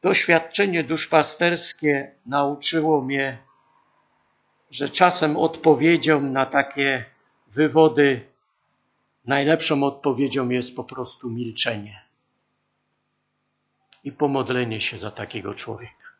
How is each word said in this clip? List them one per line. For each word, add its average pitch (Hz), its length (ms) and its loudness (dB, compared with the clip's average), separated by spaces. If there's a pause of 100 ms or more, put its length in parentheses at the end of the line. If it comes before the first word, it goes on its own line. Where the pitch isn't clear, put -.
Doświadczenie 175 800 2
duszpasterskie 156 1300 0 (120)
nauczyło 143 720 0
mnie, 135 380 -6 (1300)
że 139 180 -6
czasem 165 480 2
odpowiedzią 156 840 2
na 135 260 -2
takie 139 580 -2 (420)
wywody, 147 800 4 (960)
najlepszą 143 600 2
odpowiedzią 135 640 -2
jest 123 280 -4
po 120 80 -10
prostu - 460 -12
milczenie 110 760 -6 (2000)
i 139 80 -12
pomodlenie 123 680 -2
się 107 180 -6
za 104 120 -10
takiego 101 440 -12
człowieka. - 540 -14 (120)